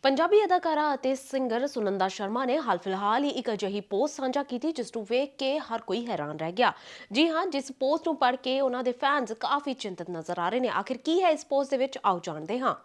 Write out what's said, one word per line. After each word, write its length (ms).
ਪੰਜਾਬੀ 400
ਅਦਾਕਾਰਾ 500
ਅਤੇ 220
ਸਿੰਗਰ 520
ਸੁਨੰਦਾ 400
ਸ਼ਰਮਾ 380
ਨੇ 120
ਹਾਲ 200
ਫਿਲਹਾਲ 460
ਹੀ 60
ਇੱਕ 240
ਅਜਿਹੀ 260
ਪੋਸਟ 360
ਸਾਂਝਾ 280
ਕੀਤੀ, 280
ਜਿਸ 240
ਨੂੰ 140
ਵੇਖ 280
ਕੇ 220
ਹਰ 220
ਕੋਈ 240
ਹੈਰਾਨ 320
ਰਹਿ 140
ਗਿਆ। 220
ਜੀ 160
ਹਾਂ, 200
ਜਿਸ 240
ਪੋਸਟ 360
ਨੂੰ 80
ਪੜ੍ਹ 220
ਕੇ 240
ਉਹਨਾਂ 220
ਦੇ 80
ਫੈਨਸ 400
ਕਾਫੀ 420
ਚਿੰਤਤ 360
ਨਜ਼ਰ 300
ਆ 100
ਰਹੇ 100
ਨੇ। 100
ਆਖਿਰ 280
ਕੀ 260
ਹੈ 60
ਇਸ 160
ਪੋਸਟ 260
ਦੇ 60
ਵਿੱਚ, 280
ਆਓ 180
ਜਾਣਦੇ 360
ਹਾਂ। 240